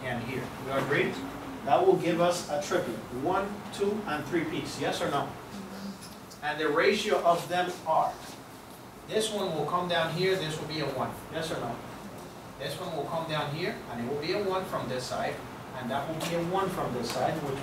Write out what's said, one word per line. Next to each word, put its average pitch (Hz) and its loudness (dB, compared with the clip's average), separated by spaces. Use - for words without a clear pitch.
and 120 -2
here. 135 -4
You 135 -2
agree? 147 4
That 165 8
will 185 10
give 165 2
us 175 4
a 147 2
triplet. 147 0
One, 190 2
two, 202 2
and 147 -2
three 165 2
peaks, - -4
yes 156 0
or 127 0
no? - 0
And 151 -2
the 156 4
ratio 185 6
of 170 6
them 180 2
are, 151 4
this 220 2
one 190 0
will 165 2
come 180 2
down 165 4
here, 185 4
this 156 -2
will 151 -6
be 156 -4
a 139 0
one, 127 -2
yes 160 -2
or - -4
no? - -4
This 139 -4
one 175 -4
will 143 -2
come 160 -2
down 143 0
here, 180 -2
and 117 -4
it 123 -2
will 147 0
be 170 -2
a 208 0
one 190 0
from - -2
this 127 -2
side, - -2
and 117 -4
that - -2
will 156 -4
be 170 0
a 170 2
one 190 2
from 139 -2
this 120 -2
side, 156 2
which 135 -2